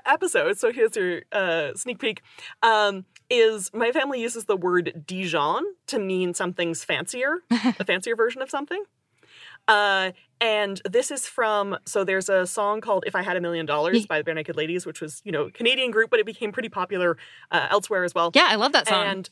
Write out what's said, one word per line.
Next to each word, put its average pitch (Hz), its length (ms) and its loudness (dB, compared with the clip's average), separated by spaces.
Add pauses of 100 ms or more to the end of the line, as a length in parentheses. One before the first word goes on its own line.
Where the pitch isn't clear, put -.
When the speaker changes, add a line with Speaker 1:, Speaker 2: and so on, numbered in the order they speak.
Speaker 1:
episode, 208 520 2
so 226 140 0
here's 226 220 2
your, 180 280 -2 (100)
uh, 165 420 -2
sneak 247 240 -8
peek, 220 220 -4 (420)
um, 208 440 4 (240)
is 220 420 4
my 233 200 0
family 269 280 -2
uses 233 240 -6
the 202 120 2
word 180 500 0
Dijon 180 580 0 (220)
to - 120 -2
mean 185 360 0
something's 175 500 -4
fancier, 247 600 -2
Speaker 2:
<laughs> - 60 -4
Speaker 1:
a 226 340 0
fancier 190 300 -2
version 240 280 0
of 262 80 -10
something. 311 320 -4 (840)
Uh, 196 460 4 (280)
and 208 480 0
this 233 220 0
is 277 160 -6
from, 208 580 0
so 196 200 -2
there's 190 240 -2
a 185 180 4
song 208 340 -2
called 196 260 0
If - 80 -4
I 185 80 -2
Had 185 140 -2
a 175 40 -2
Million 170 260 -4
Dollars 151 340 2
Speaker 2:
Ye- 208 60 -4
Speaker 1:
by 156 140 -2
the 151 100 -4
Barenaked 156 260 -6
Ladies, 165 300 -4
which 156 140 -12
was, 156 240 -12
you 202 80 -8
know, 147 120 0
a - 60 -10
Canadian 254 400 0
group, 220 200 2
but 233 100 4
it 208 60 0
became 208 260 -6
pretty 220 180 -6
popular, 180 460 0 (340)
uh, 156 200 2
elsewhere 190 340 2
as 175 100 -2
well. 170 200 2
Speaker 2:
Yeah, 330 140 8
I 208 80 4
love 254 160 2
that 277 160 4
song. 202 180 2
Speaker 1:
And 190 260 -4